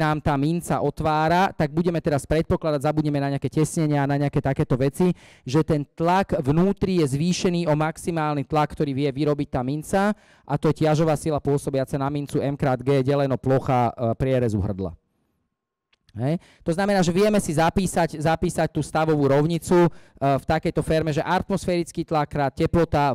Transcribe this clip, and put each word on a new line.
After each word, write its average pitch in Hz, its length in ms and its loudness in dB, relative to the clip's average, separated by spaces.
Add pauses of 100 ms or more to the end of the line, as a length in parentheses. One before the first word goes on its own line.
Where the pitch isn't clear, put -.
nám 156 240 0
tá 143 160 0
minca 160 400 -2
otvára, 160 720 0
tak 156 160 -2
budeme 165 320 0
teraz 143 240 0
predpokladať, 156 560 -2
zabudneme 151 400 0
na 139 160 -2
nejaké 139 160 -4
tesnenia, 151 560 0
na 143 80 0
nejaké 143 240 0
takéto 139 400 0
veci, 175 320 2 (320)
že 131 160 2
ten 151 240 0
tlak 175 560 0
vnútri 175 640 2
je 131 80 0
zvýšený 175 560 0
o 151 80 2
maximálny 156 720 -2
tlak, 151 240 0
ktorý 143 240 -2
vie 143 160 0
vyrobiť 147 400 -2
tá 135 80 -2
minca, 156 560 -2 (320)
a 139 80 -4
to 151 160 2
je 156 160 0
ťažová 156 240 4
sila 147 320 -2
pôsobiaca 139 560 -2
na 135 80 -2
mincu 143 320 -4
M 139 160 -2
krát 131 240 0
G 131 240 2
deleno 139 320 0
plocha, 131 560 2
e, 117 240 -2
prierezu 123 480 0
hrdla. 95 320 -6 (1200)
Hej. 139 240 -4 (240)
To - 80 -4
znamená, 196 320 0
že 170 80 0
vieme 202 320 2
si - 160 -4
zapísať, 165 640 0
zapísať 165 480 -2
tú - 160 -8
stavovú 151 480 2
rovnicu, 160 400 2
e, 175 160 6 (320)
v 139 240 0
takejto 160 320 -2
ferme, 160 320 0
že 143 80 -2
atmosférický 175 880 -2
tlak 151 240 -2
krát 143 240 -2
teplota 156 600 0